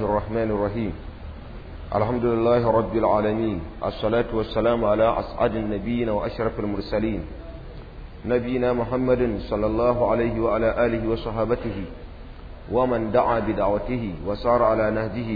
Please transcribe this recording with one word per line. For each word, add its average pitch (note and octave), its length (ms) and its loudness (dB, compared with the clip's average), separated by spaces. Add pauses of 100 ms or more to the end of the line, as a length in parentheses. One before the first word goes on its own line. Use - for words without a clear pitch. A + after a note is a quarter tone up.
الرحمن G#2 460 0
الرحيم. G#2 420 0 (1000)
الحمد A2+ 300 2
لله A#2+ 460 4
رب A2 260 2
العالمين. G#2+ 640 2 (260)
الصلاة A2+ 480 0
والسلام A2+ 520 2
على G#2+ 220 4 (140)
أسعد A2 360 0
النبيين A2 520 -2
وأشرف A2 520 -2
المرسلين، G#2 600 -2 (1040)
نبينا B2 460 2
محمد B2 500 2 (280)
صلى G#2+ 160 0
الله A#2 300 2 (140)
عليه A#2 300 2
وعلى A2 280 2 (180)
آله A2+ 220 0
وصحابته A2+ 680 -2 (960)
ومن A#2 400 2
دعا A#2+ 280 4
بدعوته G#2 640 0 (220)
وسار A#2+ 360 2
على A2 280 4
نهجه A2 440 -2